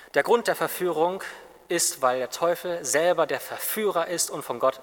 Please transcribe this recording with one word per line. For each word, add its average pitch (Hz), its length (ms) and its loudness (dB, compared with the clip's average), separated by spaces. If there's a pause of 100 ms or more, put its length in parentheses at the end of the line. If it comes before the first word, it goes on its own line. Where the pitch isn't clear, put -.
(140)
Der 143 80 4
Grund 226 260 2
der 175 80 0
Verführung 175 640 0 (460)
ist, - 340 0
weil 127 160 2
der 123 120 -4
Teufel 170 540 -2
selber 160 420 4
der 139 140 -4
Verführer 175 680 -2
ist 170 200 0
und 160 140 -6
von 120 160 -6
Gott 131 240 2